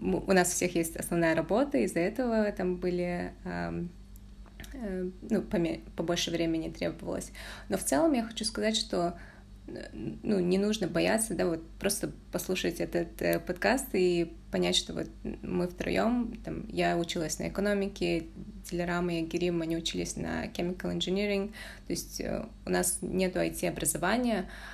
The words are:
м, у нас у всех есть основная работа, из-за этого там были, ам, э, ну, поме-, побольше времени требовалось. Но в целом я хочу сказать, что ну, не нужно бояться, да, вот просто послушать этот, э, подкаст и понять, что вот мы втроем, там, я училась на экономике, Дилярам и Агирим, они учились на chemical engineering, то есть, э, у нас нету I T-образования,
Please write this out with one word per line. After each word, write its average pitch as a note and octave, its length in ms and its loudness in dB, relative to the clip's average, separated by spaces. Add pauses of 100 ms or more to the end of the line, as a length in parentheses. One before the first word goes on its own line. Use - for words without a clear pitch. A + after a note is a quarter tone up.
м, F#3 260 2
у G3 60 6
нас F3 160 8
у - 60 0
всех F3 200 0
есть E3 200 2
основная E3 400 4
работа, G3+ 420 4
из-за F#3 220 2
этого A3 520 2
там F3+ 260 0
были, F3+ 540 0 (140)
ам, F3 440 -2 (840)
э, F#3 360 -4 (200)
ну, G3+ 120 4
поме-, E3+ 400 0 (140)
побольше F3 360 0
времени E3 400 0
требовалось. F3 600 -4 (380)
Но G3 80 2
в - 60 -6
целом D4+ 300 6
я A#3 100 4
хочу - 200 -6
сказать, G#3+ 320 0
что F3+ 380 2 (1080)
ну, G3+ 160 4
не F3+ 180 4
нужно G3+ 300 2
бояться, F3 480 2
да, F#3 100 2
вот E3 160 0 (180)
просто E3+ 320 0 (200)
послушать F3 480 -2
этот, E3+ 420 -2
э, E3+ 180 4
подкаст G#3+ 540 2
и F3 400 4 (180)
понять, F3+ 240 2
что - 180 0
вот E3 140 -4 (340)
мы F3+ 260 0
втроем, G3+ 640 0 (100)
там, D#3+ 240 -6
я F3 300 2
училась E3+ 420 -2
на E3+ 80 -4
экономике, G3 800 0 (440)
Дилярам F3 400 0
и E3+ 140 0
Агирим, F3 380 0
они E3 160 0
учились E3+ 400 -4
на - 300 -4
chemical F3 500 -2
engineering, G3 500 2 (400)
то - 60 -2
есть, - 280 -6
э, - 240 -2 (200)
у - 40 -4
нас F3+ 320 2
нету F3+ 380 0
I E3 120 2
T-образования, F3+ 920 0 (280)